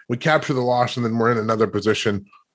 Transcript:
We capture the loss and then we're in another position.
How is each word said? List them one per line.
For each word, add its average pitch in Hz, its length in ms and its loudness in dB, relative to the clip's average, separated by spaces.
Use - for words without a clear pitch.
We 123 100 -4
capture 156 360 0
the 131 80 0
loss 123 360 0
and 120 80 -2
then 113 140 -2
we're 117 120 4
in 117 60 2
another 110 300 2
position. 101 580 -2